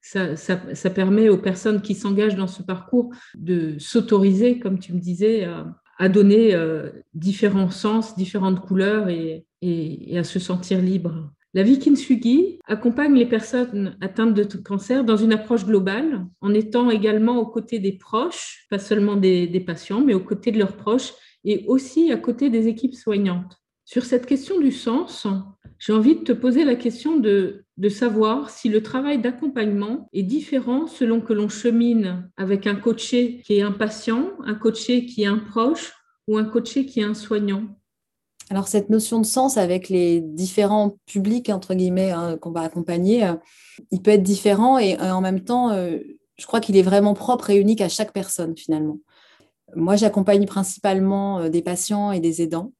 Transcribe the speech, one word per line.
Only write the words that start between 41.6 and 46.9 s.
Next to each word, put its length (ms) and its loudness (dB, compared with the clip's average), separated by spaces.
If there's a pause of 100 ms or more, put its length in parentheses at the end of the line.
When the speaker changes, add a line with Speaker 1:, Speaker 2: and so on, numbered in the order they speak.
Speaker 2:
guillemets, 380 0
hein, 260 -4
qu'on 140 -12
va 100 -4
accompagner, 640 0
euh, 80 0 (560)
il 100 -2
peut 120 4
être 100 6
différent 560 4
et, 200 2
euh, 140 -2
en 80 0
même 240 -2
temps, 280 0
euh, 260 -2 (400)
je 80 -18
crois 140 0
qu'il 180 4
est 40 8
vraiment 300 4